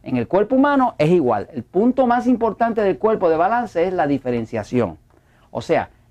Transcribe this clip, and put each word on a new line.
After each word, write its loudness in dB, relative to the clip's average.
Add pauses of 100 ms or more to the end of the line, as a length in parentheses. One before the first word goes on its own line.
En -4
el -4
cuerpo 0
humano 2
es 2
igual. 2
El -10
punto 0
más 0
importante 0
del 0
cuerpo 0
de 2
balance 0
es -2
la 0
diferenciación. -4 (520)
O -8
sea, -2 (220)